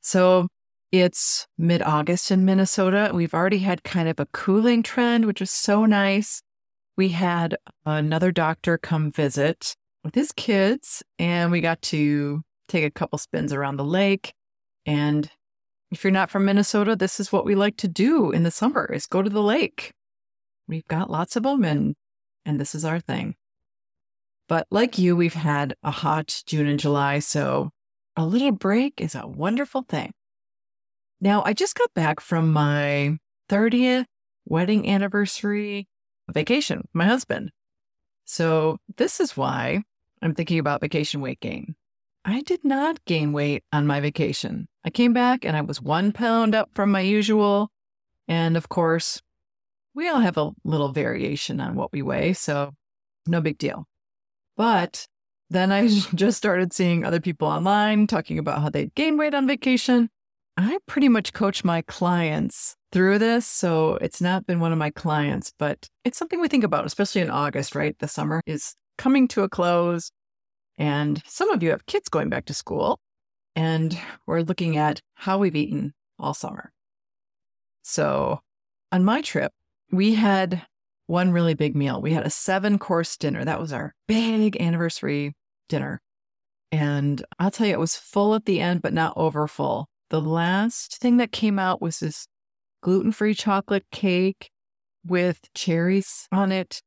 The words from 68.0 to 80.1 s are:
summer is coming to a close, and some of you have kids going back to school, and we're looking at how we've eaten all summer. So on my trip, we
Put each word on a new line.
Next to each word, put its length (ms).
summer 380
is 300
coming 300
to 160
a 60
close, 640
and 500
some 220
of 120
you 100
have 140
kids 220
going 220
back 160
to 80
school, 480
and 420
we're 140
looking 380
at 240
how 220
we've 200
eaten 360
all 160
summer. 380
So 560
on 100
my 180
trip, 300
we 220